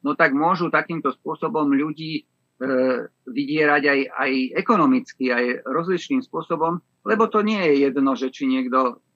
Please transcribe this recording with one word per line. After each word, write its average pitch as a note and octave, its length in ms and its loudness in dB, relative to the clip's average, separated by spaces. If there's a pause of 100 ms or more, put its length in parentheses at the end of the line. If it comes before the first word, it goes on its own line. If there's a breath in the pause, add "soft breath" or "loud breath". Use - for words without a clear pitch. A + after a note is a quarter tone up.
no C#3 160 -4
tak D#3 160 4
môžu E3 400 0
takýmto D3+ 400 -2
spôsobom D#3 640 -4
ľudí, D#3 480 -4
e, - 0 - (1040)
vydierať D3 560 0
aj, C#3 240 4
aj C3+ 240 -4 (240)
ekonomicky, C#3 720 0
aj B2 160 2 (240)
rozličným D#3 560 -2
spôsobom, E3 560 -4 (240)
lebo G#3+ 240 2
to G#3+ 160 2
nie G#3+ 160 0
je C#3+ 280 4
jedno, C3+ 280 0
že C3 160 -6
či C#3 160 -4
niekto C3 560 0 (120)